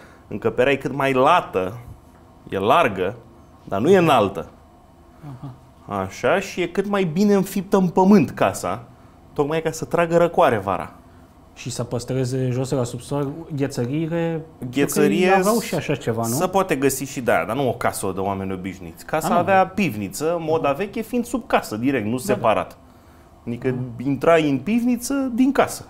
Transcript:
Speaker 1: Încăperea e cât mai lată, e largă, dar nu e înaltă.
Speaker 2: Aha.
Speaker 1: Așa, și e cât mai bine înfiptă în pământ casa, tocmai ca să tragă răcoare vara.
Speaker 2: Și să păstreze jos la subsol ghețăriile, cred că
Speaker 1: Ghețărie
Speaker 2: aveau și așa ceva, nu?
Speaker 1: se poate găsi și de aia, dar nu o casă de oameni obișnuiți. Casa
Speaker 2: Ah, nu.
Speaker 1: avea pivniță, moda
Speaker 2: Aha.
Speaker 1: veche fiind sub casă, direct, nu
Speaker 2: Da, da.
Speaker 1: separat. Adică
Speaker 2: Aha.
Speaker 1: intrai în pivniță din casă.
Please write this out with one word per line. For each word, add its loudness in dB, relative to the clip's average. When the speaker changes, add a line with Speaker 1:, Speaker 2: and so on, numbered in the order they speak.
Speaker 1:
Încăperea 0
e 2
cât -6
mai 0
lată, 2
e -4
largă, 2
dar -4
nu 2
e 8
înaltă. 2
Speaker 2:
Aha. -14
Speaker 1:
Așa, 0
și -8
e -2
cât -4
mai -2
bine 2
înfiptă 0
în 2
pământ 6
casa, -2
tocmai 0
ca -2
să -8
tragă 0
răcoare 4
vara. -4
Speaker 2:
Și -10
să -6
păstreze -2
jos -2
la 0
subsol -4
ghețăriile, -4
cred -10
că -2
Speaker 1:
Ghețărie 2
Speaker 2:
aveau 4
și -4
așa -2
ceva, -2
nu? -2
Speaker 1:
se 0
poate 0
găsi 0
și -8
de 0
aia, 4
dar -4
nu 0
o 0
casă -2
de -4
oameni -4
obișnuiți. -10
Casa -4
Speaker 2:
Ah, 0
nu. 4
Speaker 1:
avea 4
pivniță, -2
moda 0
Speaker 2:
Aha. 0
Speaker 1:
veche -6
fiind -4
sub -6
casă, 0
direct, 0
nu -2
Speaker 2:
Da, 0
da. -8
Speaker 1:
separat. 0
Adică -6
Speaker 2:
Aha. -2
Speaker 1:
intrai 2
în 2
pivniță -2
din 4
casă. 0